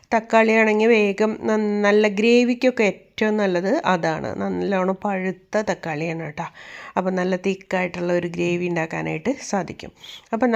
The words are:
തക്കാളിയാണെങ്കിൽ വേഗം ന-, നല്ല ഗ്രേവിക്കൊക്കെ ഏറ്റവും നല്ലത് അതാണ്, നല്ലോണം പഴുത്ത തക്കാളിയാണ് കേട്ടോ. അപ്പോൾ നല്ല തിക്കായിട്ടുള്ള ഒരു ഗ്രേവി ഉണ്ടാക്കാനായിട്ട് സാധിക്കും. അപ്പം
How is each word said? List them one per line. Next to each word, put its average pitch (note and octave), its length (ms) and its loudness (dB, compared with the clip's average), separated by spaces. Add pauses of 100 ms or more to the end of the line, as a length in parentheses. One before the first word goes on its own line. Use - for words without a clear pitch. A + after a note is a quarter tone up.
(120)
തക്കാളിയാണെങ്കിൽ A3 800 4
വേഗം G#3+ 400 2 (160)
ന-, G#3+ 100 2 (280)
നല്ല G#3+ 220 6 (100)
ഗ്രേവിക്കൊക്കെ A#3+ 720 4
ഏറ്റവും - 480 -2
നല്ലത് F#3 280 0 (240)
അതാണ്, D#3+ 360 -2 (140)
നല്ലോണം F#3 600 -2
പഴുത്ത F#3+ 680 -4
തക്കാളിയാണ് E3 580 -6
കേട്ടോ. D#3+ 180 -10 (500)
അപ്പോൾ F#3 220 -2
നല്ല F3+ 180 0 (100)
തിക്കായിട്ടുള്ള F3+ 640 -4 (100)
ഒരു F3 160 -6
ഗ്രേവി F3 360 -2
ഉണ്ടാക്കാനായിട്ട് D#3+ 640 -4 (160)
സാധിക്കും. - 420 -6 (400)
അപ്പം A#3 240 0